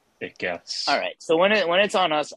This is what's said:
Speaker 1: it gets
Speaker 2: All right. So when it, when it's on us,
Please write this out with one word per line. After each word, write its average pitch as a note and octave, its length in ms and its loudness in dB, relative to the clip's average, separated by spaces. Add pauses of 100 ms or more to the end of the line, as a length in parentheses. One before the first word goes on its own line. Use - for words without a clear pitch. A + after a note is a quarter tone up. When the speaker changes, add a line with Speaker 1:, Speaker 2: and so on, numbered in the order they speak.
(220)
Speaker 1:
it - 160 -12
gets - 500 -6
Speaker 2:
All D3 100 2
right. F2+ 200 -4
So - 180 0
when F#3+ 160 4
it, G3 160 2
when F3 120 2
it's G#3 140 0
on F3+ 180 2
us, D3+ 240 -2